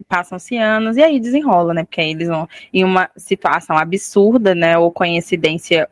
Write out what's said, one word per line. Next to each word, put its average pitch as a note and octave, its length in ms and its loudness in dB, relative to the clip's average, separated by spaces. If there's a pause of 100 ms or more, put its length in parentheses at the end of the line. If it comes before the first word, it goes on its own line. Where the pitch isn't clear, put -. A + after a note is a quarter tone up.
passam-se F#3 480 -6
anos, A3 420 0
e C#4+ 40 4
aí D#4 180 4
desenrola, A3+ 540 0
né, E3 100 -2
porque - 160 -12
aí D#3+ 120 0
eles D#3+ 160 -4
vão, E3 200 -4 (240)
em F#3 120 2
uma F#3 340 0
situação E3 580 -2
absurda, G3 760 2
né, E3+ 240 2
ou E3+ 140 2
coincidência, E3+ 1000 -2